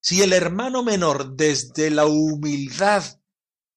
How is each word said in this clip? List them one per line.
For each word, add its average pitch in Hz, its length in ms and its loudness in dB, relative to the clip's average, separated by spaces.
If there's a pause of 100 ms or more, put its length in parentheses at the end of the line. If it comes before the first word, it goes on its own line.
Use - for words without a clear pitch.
Si 185 220 0
el 190 100 4
hermano 202 500 0
menor 151 540 -2
desde 151 540 0
la 151 160 4
humildad, 151 960 0 (720)